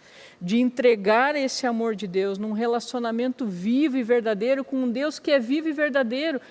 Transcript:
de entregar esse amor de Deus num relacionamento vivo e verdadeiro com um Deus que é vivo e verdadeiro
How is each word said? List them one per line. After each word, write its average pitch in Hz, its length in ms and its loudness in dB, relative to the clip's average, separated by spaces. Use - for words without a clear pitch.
de 185 180 2
entregar 240 760 4
esse 269 300 -2
amor 226 300 0
de 196 100 -8
Deus 190 320 -2
num 214 140 -6
relacionamento 233 960 -2
vivo 233 520 0
e 254 60 0
verdadeiro 233 600 0
com 269 140 -6
um 254 140 0
Deus 285 280 -4
que - 120 -2
é 277 80 6
vivo 294 300 -2
e 302 40 -2
verdadeiro 277 760 -2